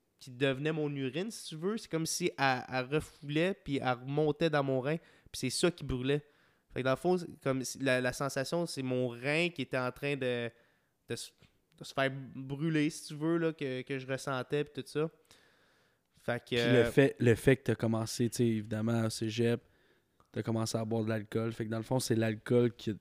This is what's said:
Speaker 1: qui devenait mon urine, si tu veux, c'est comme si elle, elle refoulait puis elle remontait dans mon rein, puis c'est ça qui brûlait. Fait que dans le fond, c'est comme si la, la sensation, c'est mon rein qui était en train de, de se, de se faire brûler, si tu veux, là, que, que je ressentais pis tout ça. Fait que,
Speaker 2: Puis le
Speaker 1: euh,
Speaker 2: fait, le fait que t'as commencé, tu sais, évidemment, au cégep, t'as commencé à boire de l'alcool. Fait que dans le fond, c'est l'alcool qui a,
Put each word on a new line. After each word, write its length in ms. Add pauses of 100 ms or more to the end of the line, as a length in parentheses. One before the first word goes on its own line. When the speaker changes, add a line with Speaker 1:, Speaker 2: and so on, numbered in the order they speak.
(180)
Speaker 1:
qui 120
devenait 420
mon 220
urine, 360
si 180
tu 80
veux, 220
c'est 120
comme 160
si 320
elle, 320
elle 140 (100)
refoulait 600
puis 240
elle 100 (120)
remontait 500
dans 140
mon 180
rein, 140
puis 420
c'est 120
ça 200
qui 140
brûlait. 380 (520)
Fait 60
que 40
dans 80
le 40
fond, 200
c'est 100 (160)
comme 220
si 140
la, 240
la 100
sensation, 540
c'est 160
mon 260
rein 400
qui 140
était 160
en 120
train 240
de, 360 (580)
de 80
se, 140 (480)
de 60
se 100
faire 160 (240)
brûler, 560
si 160
tu 80
veux, 240
là, 160
que, 260
que 180
je 80
ressentais 580
pis 180
tout 40
ça. 220 (1080)
Fait 220
que, 80
Speaker 2:
Puis 80
le 60 (160)
Speaker 1:
euh, 120
Speaker 2:
fait, 300
le 160
fait 200
que 80
t'as 120
commencé, 540
tu 80
sais, 80
évidemment, 580
au 60
cégep, 500 (720)
t'as 100
commencé 340
à 80
boire 200
de 40
l'alcool. 440
Fait 140
que 40
dans 60
le 80
fond, 160
c'est 160
l'alcool 580
qui 160
a, 100